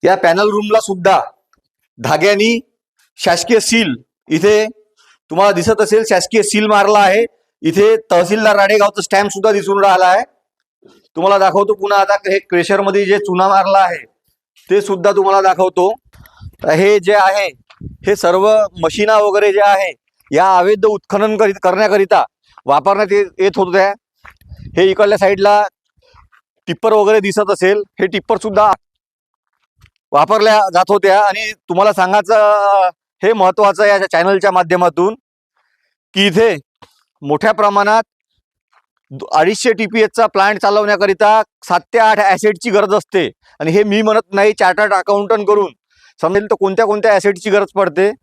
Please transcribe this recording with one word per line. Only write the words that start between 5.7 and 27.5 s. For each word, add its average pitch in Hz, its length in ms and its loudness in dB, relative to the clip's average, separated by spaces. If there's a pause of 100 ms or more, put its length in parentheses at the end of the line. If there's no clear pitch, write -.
असेल, 214 280 0
शासकीय 208 340 0
सील 214 240 -2
मारला 208 320 2
आहे. 202 280 2 (360)
इथे 196 340 2 (140)
तहसीलदार 202 460 0
राडेगावचा 202 460 0
स्टॅम्प 202 280 -2
सुद्धा 202 220 -2
दिसून 196 320 -2
राहिला 185 220 2
आहे. 196 180 2 (640)
तुम्हाला 196 520 -2
दाखवतो 202 360 0
पुन्हा 202 260 -2
आता 196 140 0
हे 196 240 -4
क्रशर 190 420 -2
मध्ये 202 240 -2
जे 196 140 0
चुना 190 300 -2
मारला 196 300 2
आहे 170 260 -2 (680)
ते 196 100 2
सुद्धा 196 320 -2
तुम्हाला 196 300 2
दाखवतो. 185 500 0 (800)
हे 196 280 2
जे 190 160 0
आहे, 196 320 2 (600)
हे 202 100 0
सर्व 190 400 0 (260)
मशीना 214 360 0
वगैरे 208 340 2
जे 202 80 0
आहे, 196 320 0 (380)
या 180 280 2
अवैध 196 280 0
उत्खनन 214 500 -2
करीत, 196 260 0
करण्याकरिता 190 640 0 (420)
वापरण्यात 185 460 0
ये-, 202 160 0 (100)
येत 190 180 0
होत्या. 190 360 0 (840)
हे 190 140 2
इकडल्या 202 280 0
साईडला 202 440 2 (1040)
टिप्पर 220 260 -2
वगैरे 214 280 2
दिसत 196 300 -4